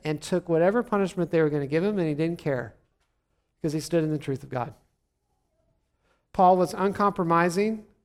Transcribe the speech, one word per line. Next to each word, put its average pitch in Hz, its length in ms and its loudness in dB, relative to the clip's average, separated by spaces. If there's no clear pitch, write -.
and 151 180 -4
took 180 260 -4
whatever 175 340 2
punishment 196 480 -2
they 165 100 2
were 156 100 2
gonna 143 160 -4
give 156 180 -2
him, 208 140 -2
and 165 100 0
he 151 60 -2
didn't 165 240 -2
care 123 360 -6
'cause 151 120 -4
he 156 80 -4
stood 160 240 -2
in 156 80 -2
the 151 60 -2
truth 135 240 -6
of 135 80 -20
God. 123 240 -8
Paul 185 260 6
was 180 160 0
uncompromising 196 1120 0